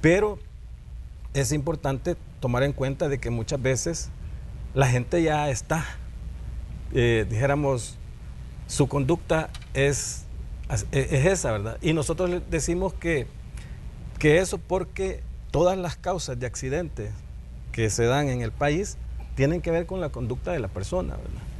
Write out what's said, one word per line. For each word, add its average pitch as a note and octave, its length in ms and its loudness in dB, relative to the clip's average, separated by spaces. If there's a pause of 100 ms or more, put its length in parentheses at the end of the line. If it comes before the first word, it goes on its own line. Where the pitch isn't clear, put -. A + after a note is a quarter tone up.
pero G3 360 6 (920)
es C#3 200 2
importante D3 640 0 (240)
tomar B2 240 2
en C#3 100 2
cuenta C#3 340 0
de C#3 100 0
que A#2 120 -2
muchas A#2+ 320 -2
veces C3 480 0 (640)
la C3+ 140 6
gente B2+ 340 4
ya D3+ 260 4
está, C#3+ 380 -2 (1040)
eh, A#2 380 6
dijéramos, C3+ 680 2 (720)
su C3+ 220 2
conducta D#3+ 600 2 (240)
es, - 540 0 (680)
es C3+ 320 4
esa, F3 280 4
¿verdad? G#2+ 280 -2
Y D3+ 140 4
nosotros E3 340 2
le F3 120 0
decimos E3+ 520 0
que, D#3 340 0 (920)
que D3+ 200 8
eso F#3+ 200 2
porque F#3 640 -2 (280)
todas F3+ 280 4
las F3 180 -4
causas D3+ 420 -2
de B2 80 -2
accidentes C3 640 -4 (640)
que A2 180 2
se A#2 140 4
dan C#3 240 4
en B2 140 0
el A2 100 -2
país D3+ 460 0 (360)
tienen E3 280 4
que E3+ 80 0
ver E3+ 160 2
con F#3 140 -4
la D#3 100 -2
conducta B2+ 420 -2
de E3 60 0
la G#2 100 -2
persona, F3 480 -2
¿verdad? - 260 -8 (160)